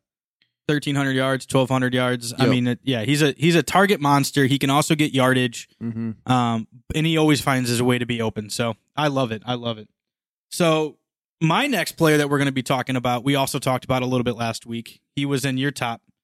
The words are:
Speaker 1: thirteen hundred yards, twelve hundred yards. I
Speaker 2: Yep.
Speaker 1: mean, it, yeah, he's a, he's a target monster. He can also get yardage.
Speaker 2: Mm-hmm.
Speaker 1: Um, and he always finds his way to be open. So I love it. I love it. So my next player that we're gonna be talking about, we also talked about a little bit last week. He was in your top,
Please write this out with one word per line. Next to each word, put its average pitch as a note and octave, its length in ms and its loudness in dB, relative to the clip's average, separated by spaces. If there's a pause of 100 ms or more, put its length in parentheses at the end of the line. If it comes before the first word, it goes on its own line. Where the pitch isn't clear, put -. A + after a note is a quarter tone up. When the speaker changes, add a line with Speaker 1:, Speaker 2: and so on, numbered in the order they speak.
(680)
Speaker 1:
thirteen D3 260 0
hundred C#3 220 0
yards, C3 300 0
twelve C3 240 2
hundred B2+ 220 0
yards. B2 420 -2
I - 100 -2
Speaker 2:
Yep. C3 60 4
Speaker 1:
mean, B2 180 2
it, A#2+ 160 -2
yeah, B2 180 -2
he's C#3+ 200 0
a, C#3+ 140 2
he's E3 200 4
a F3+ 80 4
target F#3+ 360 2
monster. C#3+ 460 2
He C3+ 140 2
can C3+ 100 0
also D#3 240 2
get D3+ 180 0
yardage. B2+ 560 0 (140)
Speaker 2:
Mm-hmm. A2+ 500 -6
Speaker 1:
Um, A#2 360 0 (260)
and D#3+ 120 0
he D#3+ 100 0
always D#3 240 4
finds B2+ 280 0
his A#2+ 140 0
way B2 160 2
to A#2+ 80 -4
be A#2 160 -4
open. G#2+ 280 -6
So A#2 240 -4 (200)
I D3+ 140 0
love C3+ 240 -2
it. G#2 120 -10
I B2 100 -4
love A#2 240 -8
it. G#2+ 100 -20 (640)
So D#3 480 0 (420)
my F3 260 2
next G3+ 260 -2
player D#3 260 4
that D3 120 0
we're C#3+ 80 0
gonna C#3 140 0
be C3+ 100 -2
talking C3 320 -2
about, B2 300 -2
we C#3+ 100 2
also C3+ 240 -2
talked B2+ 260 -2
about B2+ 180 -2
a B2 40 -2
little B2+ 180 0
bit A#2+ 120 -4
last A2+ 300 -6
week. A#2 340 -12 (160)
He C#3+ 100 -2
was C#3 180 -2
in C3 140 -2
your C#3 140 -2
top, A#2 280 -6 (240)